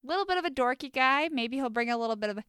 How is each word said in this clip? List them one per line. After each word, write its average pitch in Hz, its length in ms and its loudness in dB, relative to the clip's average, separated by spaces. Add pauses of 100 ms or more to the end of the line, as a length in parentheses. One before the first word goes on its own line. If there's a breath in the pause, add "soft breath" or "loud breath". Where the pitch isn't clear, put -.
Little 359 220 0
bit 370 140 2
of 339 60 -4
a 339 40 0
dorky 262 420 -2
guy. 269 400 2
Maybe 247 260 -2
he'll 269 120 -2
bring 233 220 0
a 233 60 0
little 226 180 0
bit 208 160 -2
of 202 180 -6